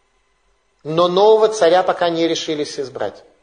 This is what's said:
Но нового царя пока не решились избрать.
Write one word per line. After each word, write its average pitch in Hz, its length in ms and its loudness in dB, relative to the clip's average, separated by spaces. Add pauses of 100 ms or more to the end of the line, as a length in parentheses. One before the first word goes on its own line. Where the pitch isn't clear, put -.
(840)
Но 165 240 0
нового 214 400 4
царя 180 340 2
пока 180 280 -2
не 165 180 -2
решились 151 520 -6
избрать. 120 440 -10 (180)